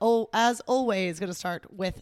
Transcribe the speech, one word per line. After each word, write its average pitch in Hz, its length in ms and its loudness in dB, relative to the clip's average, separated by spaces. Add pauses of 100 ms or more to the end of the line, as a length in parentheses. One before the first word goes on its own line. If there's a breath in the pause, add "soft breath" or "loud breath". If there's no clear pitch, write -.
oh, 226 320 2
as 233 280 2
always, 196 600 0
gonna 180 140 -4
start 175 360 -6
with 185 320 -6